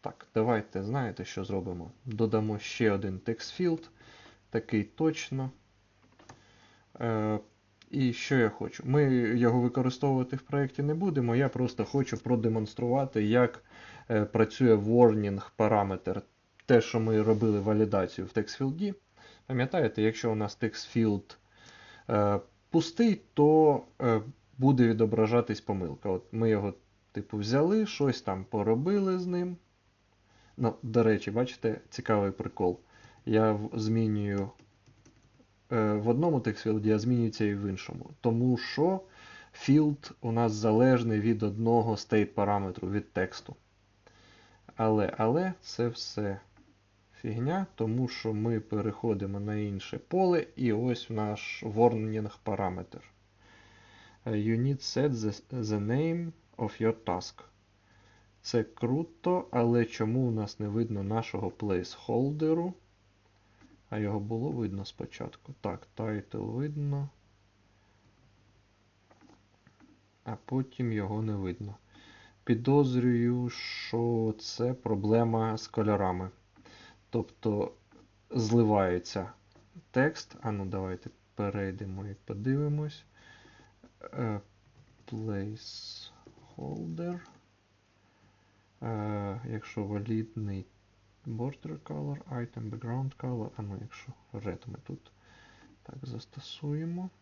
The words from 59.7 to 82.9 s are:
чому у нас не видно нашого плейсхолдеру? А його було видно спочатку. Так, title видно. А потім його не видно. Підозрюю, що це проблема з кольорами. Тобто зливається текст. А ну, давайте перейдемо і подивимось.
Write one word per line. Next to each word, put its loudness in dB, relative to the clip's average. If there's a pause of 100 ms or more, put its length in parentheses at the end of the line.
чому -2
у 0
нас -4
не -4
видно -2
нашого -4
плейсхолдеру? -2 (1160)
А -6
його -2
було -4
видно -4
спочатку. -12
Так, -6 (100)
title -6
видно. -4 (3250)
А -10 (100)
потім -4
його -2
не -2
видно. -6 (640)
Підозрюю, 2
що -2
це -4
проблема 2
з -10
кольорами. 0 (800)
Тобто -4 (560)
зливається 2 (600)
текст. -2
А -4
ну, -4
давайте -6 (260)
перейдемо -6
і -10 (100)
подивимось. -4 (960)